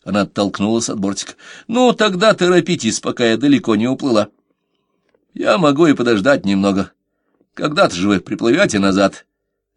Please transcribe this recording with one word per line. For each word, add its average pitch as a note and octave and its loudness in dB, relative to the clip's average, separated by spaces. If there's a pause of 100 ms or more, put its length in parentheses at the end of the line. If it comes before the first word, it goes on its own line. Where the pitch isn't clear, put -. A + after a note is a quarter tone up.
Она G2 -2
оттолкнулась G2+ -2
от A2 -8
бортика. G2 -6 (340)
«Ну, B3 2
тогда G#3 2
торопитесь, F3 0
пока A#2+ -4
я A2+ 2
далеко B2 2
не A2 0
уплыла». B2+ -2 (1040)
«Я - 0
могу D3+ 2
и C#3+ 4
подождать A#2+ 0
немного. G2 -2 (600)
Когда-то D#3 0
же F2+ -2
вы G2+ 2
приплывёте A2 0
назад». G2 0 (500)